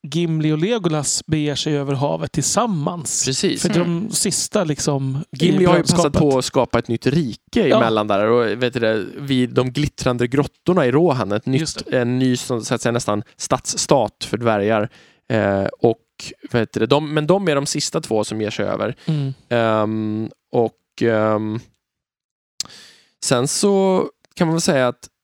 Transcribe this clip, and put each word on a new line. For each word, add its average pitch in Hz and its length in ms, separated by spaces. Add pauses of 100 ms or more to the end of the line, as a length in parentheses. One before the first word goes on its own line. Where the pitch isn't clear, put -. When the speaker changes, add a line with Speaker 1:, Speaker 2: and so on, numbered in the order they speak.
(140)
Speaker 1:
Gimli 160 380
och 151 60
Legolas 170 680
beger 147 300
sig 151 220
över 139 160
havet 143 380
tillsammans. 170 920
Speaker 2:
Precis. 131 360
Speaker 1:
För 185 80
det 214 60
är 170 40
de 175 180
Speaker 3:
Mm. - 140
Speaker 1:
sista, - 520
liksom, 139 680
i 147 140
Speaker 2:
Gimli 185 200
har 175 120
ju 175 40
passat - 160
Speaker 1:
brödraskapet. 151 340
Speaker 2:
på 131 60
att 127 80
skapa 120 340
ett - 80
nytt 117 200
rike 151 600
Speaker 1:
Ja. 113 100
Speaker 2:
emellan 110 300
där 104 200
och, 117 360
vet 123 100
du 131 60
det, 110 260 (120)
vid 131 320
de 127 220
glittrande 123 560
grottorna 147 580
i 123 60
Rohan, 131 400
ett 107 140
nytt, 135 160
Speaker 1:
Just - 300
det. 131 80
Speaker 2:
en 120 200
ny, 127 180
så, 120 240
så 117 140
att 113 60
säga, 117 120
nästan 107 300 (140)
stadsstat - 840
för - 140
dvärgar. 107 520 (400)
Eh, 98 360
och, - 340 (520)
vet 113 220
du 107 60
det, 110 80
de, 147 260
men 151 140
de 190 200
är 151 80
de 139 100
sista - 360
två 110 220
som 110 180
ger 104 80
sig 101 160
över. 101 300 (100)
Speaker 1:
Mm. 143 280 (160)
Speaker 2:
Ehm, 110 800 (220)
och, - 500
ehm, 110 580 (1700)
sen 127 220
så 190 580 (300)
kan 175 120
man 160 80
väl 165 60
säga 135 260
att - 220 (140)